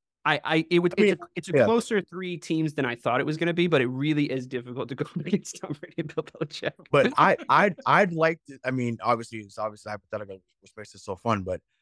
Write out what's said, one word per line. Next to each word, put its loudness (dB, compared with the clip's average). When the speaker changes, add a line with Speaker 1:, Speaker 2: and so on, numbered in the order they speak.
Speaker 1:
I, 2
I, 2
it 4
would, 2
Speaker 2:
I 4
mean, 6
Speaker 1:
it's -4
a, -16
it's -10
a -12
Speaker 2:
yeah. 8
Speaker 1:
closer 2
three -8
teams -2
than -2
I -2
thought 0
it -4
was -2
gonna 0
be, 2
but 4
it 2
really 0
is -4
difficult -8
to -8
go -6
<laughs> -8
against -4
Tom -8
Brady -18
and -10
Bill -6
Belichick. -8
Speaker 2:
But 4
I, 4
I'd, 4
I'd 4
like 0
to, -20
I 0
mean, -2
obviously, -2
it's -14
obviously -8
hypothetical, -10
which -20
makes -18
it -20
so -8
fun, 0
but, -6